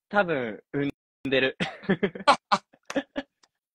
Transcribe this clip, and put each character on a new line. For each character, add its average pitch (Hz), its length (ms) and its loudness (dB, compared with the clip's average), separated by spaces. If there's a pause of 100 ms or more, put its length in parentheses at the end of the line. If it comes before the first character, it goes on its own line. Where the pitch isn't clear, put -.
多 202 160 2
分、 127 480 -4
産 143 140 -2
ん 143 60 -4 (360)
で 135 120 2
る。 131 180 0
<laughs> - 80 -4 (2000)